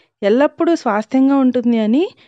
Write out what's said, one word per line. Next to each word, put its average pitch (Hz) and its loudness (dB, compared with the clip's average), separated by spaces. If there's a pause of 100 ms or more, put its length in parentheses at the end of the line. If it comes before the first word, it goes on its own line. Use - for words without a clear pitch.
(240)
ఎల్లప్పుడూ 294 0
స్వాస్థ్యంగా 262 0
ఉంటుంది" 240 0
అని 240 0 (200)